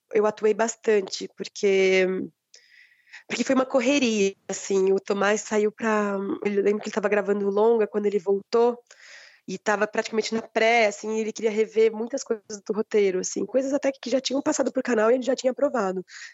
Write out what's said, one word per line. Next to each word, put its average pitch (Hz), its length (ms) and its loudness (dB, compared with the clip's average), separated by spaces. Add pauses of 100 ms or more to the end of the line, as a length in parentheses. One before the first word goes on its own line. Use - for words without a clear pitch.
(140)
eu 214 120 2
atuei 214 300 0
bastante, 208 840 -2
porque, 190 680 2 (1200)
porque 220 160 -4
foi 269 100 0
uma 262 120 2
correria, 233 680 2 (140)
assim, 196 440 0
o 190 80 2
Tomás 202 420 0
saiu 214 300 0
pra, 208 460 -2 (260)
eu 202 200 0
lembro 208 180 0
que - 80 -10
ele - 60 -6
tava 202 140 0
gravando 202 380 0
o 196 40 0
longa, 214 340 4
quando 208 220 -2
ele 202 100 0
voltou, 220 580 0 (680)
E 185 120 -8
tava 208 280 0
praticamente 220 480 -4
na 226 80 -2
pré, 226 460 2
assim, 214 300 -4
e - 20 -2
ele 220 140 -4
queria 214 180 -2
rever 214 400 2
muitas 240 320 -6
coisas 214 420 -8
do 220 80 -4
roteiro, 202 460 0
assim, 196 260 -4
coisas 269 280 -2
até 277 180 0
que - 180 -10
já 262 120 0
tinham 269 200 -2
passado 285 300 -2
por 262 100 -2
canal 226 300 2
e 254 40 4
ele 254 80 -2
já 254 120 0
tinha 254 160 -2
aprovado, 214 540 -2 (280)